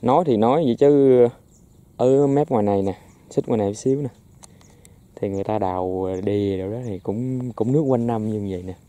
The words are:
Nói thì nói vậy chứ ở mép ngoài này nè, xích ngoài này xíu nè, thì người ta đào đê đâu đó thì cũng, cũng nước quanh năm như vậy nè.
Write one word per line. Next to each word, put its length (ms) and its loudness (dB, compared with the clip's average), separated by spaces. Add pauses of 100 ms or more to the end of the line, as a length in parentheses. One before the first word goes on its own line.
Nói 240 2
thì 100 2
nói 280 2
vậy 140 0
chứ 420 6 (760)
ở 300 2
mép 240 0
ngoài 120 0
này 200 0
nè, 160 -4 (320)
xích 180 -2
ngoài 100 0
này 160 -2
xíu 280 -2
nè, 60 -6 (1080)
thì 120 -4
người 160 -4
ta 140 -2
đào 500 -2 (160)
đê 340 0
đâu 120 -6
đó 140 -8
thì 140 -8
cũng, 540 -6
cũng 200 -2
nước 80 2
quanh 260 0
năm 240 -2
như 200 -4
vậy 120 -6
nè. 120 -12 (140)